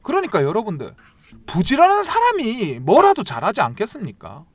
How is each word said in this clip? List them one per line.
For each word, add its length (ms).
그러니까 400
여러분들, 500
부지런한 560
사람이 760
뭐라도 440
잘하지 380
않겠습니까? 920